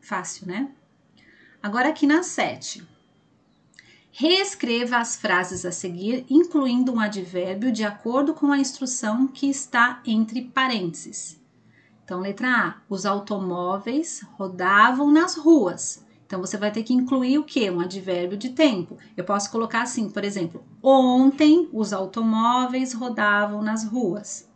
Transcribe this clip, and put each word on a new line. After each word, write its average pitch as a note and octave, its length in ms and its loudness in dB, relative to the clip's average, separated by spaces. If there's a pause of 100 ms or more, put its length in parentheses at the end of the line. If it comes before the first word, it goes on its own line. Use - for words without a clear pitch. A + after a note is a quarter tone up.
Fácil, F#3 480 -10
né? A3+ 240 -6 (880)
Agora B3 280 0
aqui D#4 160 0
na D#4+ 180 4
sete. - 600 -6 (1300)
Reescreva B3 840 0
as A#3 180 -2
frases F#3 500 -2
a F3+ 60 -4
seguir, F#3+ 580 -6
incluindo C4 640 4
um A3+ 80 0
advérbio G3 720 -4
de G#3+ 140 -2
acordo B3 500 -2
com C#4+ 160 0
a C#4+ 80 4
instrução B3+ 680 -2
que C#4 200 -4
está B3 560 0
entre A3+ 380 0
parênteses. - 1000 -6 (640)
Então, F#3 160 -8
letra G3 280 -4
A, A3 260 0 (160)
os G3 160 -4
automóveis G3 1160 -4 (140)
rodavam G3+ 760 2
nas E4 240 6
ruas. C#4+ 720 2 (220)
Então, F#3+ 140 -8
você F#3+ 180 -6
vai G#3 120 0
ter A3 120 -6
que A3 100 -2
incluir B3+ 460 2
o D4+ 60 0
quê? A3 260 0
Um F3 100 -2
advérbio F3+ 560 -4
de A#3 140 -8
tempo. B3 480 0 (180)
Eu F3 80 -6
posso G3+ 260 -4
colocar A3+ 320 -2
assim, A3+ 280 -4
por G3+ 140 -6
exemplo, G3 400 -6 (180)
ontem C4+ 920 6
os G#3 200 -2
automóveis A3+ 1000 0
rodavam G#3 680 0
nas A3 220 -2
ruas G#3 720 -6